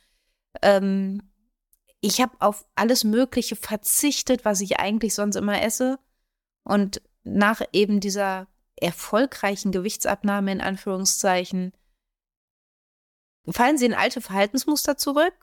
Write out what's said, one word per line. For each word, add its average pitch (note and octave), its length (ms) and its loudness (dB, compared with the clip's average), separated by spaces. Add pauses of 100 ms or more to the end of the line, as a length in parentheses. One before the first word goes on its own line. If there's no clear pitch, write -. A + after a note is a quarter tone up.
(600)
Ähm, G3 600 2 (800)
ich G#3 180 0
hab B3 220 0
auf G#3 240 0 (100)
alles A3+ 300 2
Mögliche A3+ 500 0
verzichtet, - 880 -2
was G#3 160 0
ich G3 180 -2
eigentlich G#3+ 380 0
sonst G#3 220 0
immer G3+ 240 0
esse. B3+ 380 0 (680)
Und G3+ 360 0 (220)
nach G#3 380 2 (100)
eben G3+ 300 2
dieser F#3+ 480 -4 (260)
erfolgreichen G3 960 -2
Gewichtsabnahme G3+ 800 -2
in G3 80 -2
Anführungszeichen F#3 1120 -2 (1800)
fallen C4+ 260 2
sie B3 80 2
in A3+ 80 4
alte - 260 0
Verhaltensmuster B3 760 0
zurück D4 460 2